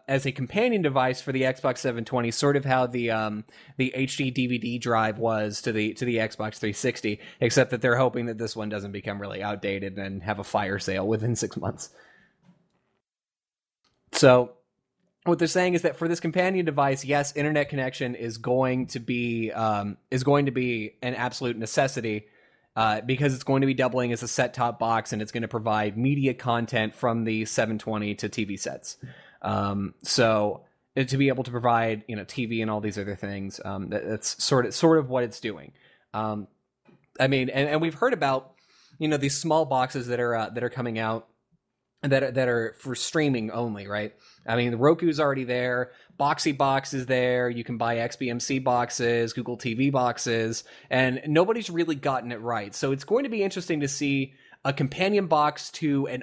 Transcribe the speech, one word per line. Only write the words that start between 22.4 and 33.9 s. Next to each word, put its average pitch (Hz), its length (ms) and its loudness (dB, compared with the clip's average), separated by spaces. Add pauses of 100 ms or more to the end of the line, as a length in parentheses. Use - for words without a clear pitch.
uh, 110 240 2
because 135 340 0
it's 127 80 -8
going 135 180 2
to 139 60 4
be 135 80 2
doubling 123 380 2
as 113 100 -4
a 120 60 -6
set-top 120 500 0
box, 113 340 0
and 110 80 -2
it's 107 120 -8
gonna 113 160 -4
provide 107 500 0
media 135 340 2
content 117 600 0
from 117 300 0
the 110 200 0
seven 110 320 0
twenty 104 380 -4
to 107 140 -6
T 107 160 -4
V 101 120 -6
sets. - 400 -10 (460)
Um, 101 600 -2
so, 110 640 2 (320)
uh, 135 60 2
to 131 160 -2
be 139 100 4
able 127 160 0
to 123 60 -10
provide, 117 560 2
you 117 100 -8
know, 101 80 -6
T 120 220 -6
V 113 160 -2
and 110 80 -2
all 107 100 -2
these 104 180 -4
other 98 180 -6
things, 98 480 -8
um, 98 260 -6
that, 104 180 -4